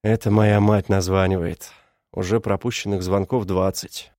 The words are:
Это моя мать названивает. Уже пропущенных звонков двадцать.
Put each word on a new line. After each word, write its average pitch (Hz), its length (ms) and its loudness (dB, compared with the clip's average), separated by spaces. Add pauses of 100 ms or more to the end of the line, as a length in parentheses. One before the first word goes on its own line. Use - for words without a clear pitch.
Это 110 260 0
моя 104 300 4
мать 104 280 2
названивает. 95 840 0 (400)
Уже 98 280 -2
пропущенных 101 640 -4
звонков 98 440 -2
двадцать. - 720 -4